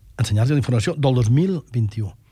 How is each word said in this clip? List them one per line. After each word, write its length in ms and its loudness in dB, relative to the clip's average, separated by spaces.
Ensenyar-los 320 0
la 80 2
informació 380 -2
del 180 2
dos 160 2
mil 300 2
vint-i-u. 380 -4